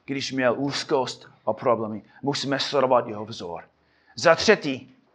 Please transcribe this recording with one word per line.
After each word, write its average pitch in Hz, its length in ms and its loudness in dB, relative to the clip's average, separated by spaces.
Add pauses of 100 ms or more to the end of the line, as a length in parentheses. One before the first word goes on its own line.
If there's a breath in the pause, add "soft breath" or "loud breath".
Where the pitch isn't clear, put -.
když 135 260 -6
měl 127 260 2
úzkost 135 720 -4 (160)
a 110 80 -2
problémy. 110 480 -2 (200 soft breath)
Musíme 139 380 -2
sledovat 131 480 2
jeho 107 180 -8
vzor. 92 440 -12 (460)
Za 165 200 6
třetí, 151 600 0 (200)